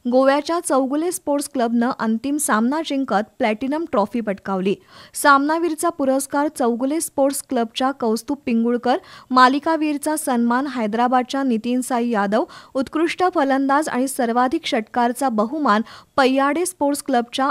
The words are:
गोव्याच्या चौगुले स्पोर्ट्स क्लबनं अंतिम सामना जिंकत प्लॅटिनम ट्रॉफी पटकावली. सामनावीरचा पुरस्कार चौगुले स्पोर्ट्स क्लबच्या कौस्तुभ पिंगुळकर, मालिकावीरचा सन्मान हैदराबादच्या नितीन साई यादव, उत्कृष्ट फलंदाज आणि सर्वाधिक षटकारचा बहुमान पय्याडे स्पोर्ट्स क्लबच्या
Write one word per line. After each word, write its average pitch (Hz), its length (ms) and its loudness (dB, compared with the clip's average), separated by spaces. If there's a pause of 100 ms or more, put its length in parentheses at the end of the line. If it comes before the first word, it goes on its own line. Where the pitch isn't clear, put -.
(120)
गोव्याच्या 277 480 4
चौगुले 269 380 0 (140)
स्पोर्ट्स 285 420 -4
क्लबनं 233 460 0
अंतिम 226 380 -2
सामना 262 480 0
जिंकत 254 420 -2 (100)
प्लॅटिनम 262 540 -2
ट्रॉफी 233 300 0
पटकावली. 196 540 -2 (380)
सामनावीरचा 311 760 2
पुरस्कार 277 580 0
चौगुले 262 540 -2
स्पोर्ट्स 277 480 0
क्लबच्या 254 420 -2
कौस्तुभ 240 540 -2
पिंगुळकर, 240 520 0 (320)
मालिकावीरचा 294 840 2
सन्मान 247 520 0
हैदराबादच्या 247 760 0
नितीन 240 380 0
साई 240 280 -2
यादव, 208 340 0 (300)
उत्कृष्ट 302 500 -2 (120)
फलंदाज 277 540 2
आणि 254 180 -2
सर्वाधिक 254 580 0
षटकारचा 240 640 -2
बहुमान 226 520 0 (360)
पय्याडे 277 480 2
स्पोर्ट्स 285 380 -2
क्लबच्या 262 480 0